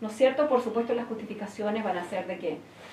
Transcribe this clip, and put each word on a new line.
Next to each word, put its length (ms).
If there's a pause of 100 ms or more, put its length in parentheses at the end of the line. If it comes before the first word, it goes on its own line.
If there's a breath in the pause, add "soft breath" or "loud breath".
¿no 80
es 60
cierto? 340
Por 140
supuesto, 320
las 120
justificaciones 760
van 140
a 60
ser 220
de 120
que 200 (340 loud breath)